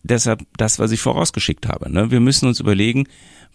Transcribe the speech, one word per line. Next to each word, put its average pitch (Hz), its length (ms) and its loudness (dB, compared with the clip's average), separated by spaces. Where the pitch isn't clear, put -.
Deshalb 117 400 0
das, 110 220 -2
was 110 140 0
ich 113 100 -2
vorausgeschickt - 640 -2
habe, - 240 -6
ne? 104 200 0
Wir 127 80 4
müssen 131 280 2
uns 120 120 0
überlegen, 107 480 2